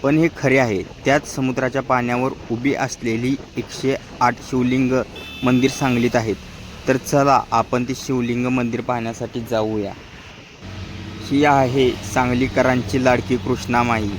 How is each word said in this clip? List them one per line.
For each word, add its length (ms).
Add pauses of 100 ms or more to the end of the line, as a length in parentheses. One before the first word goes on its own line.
पण 140
हे 100 (100)
खरे 200
आहे. 260
त्याच 520
समुद्राच्या 460
पाण्यावर 500 (200)
उभी 220
असलेली 640 (220)
एकशे 380 (260)
आठ 120
शिवलिंग 580 (520)
मंदिर 260
सांगलीत 460
आहेत. 200 (520)
तर 100
चला, 540
आपण 320
ते 120
शिवलिंग 500
मंदिर 360
पाहण्यासाठी 600 (100)
जाऊया. 420 (1400)
ही 140
आहे 460
सांगलीकरांची 1120
लाडकी 320
कृष्णामाई. 800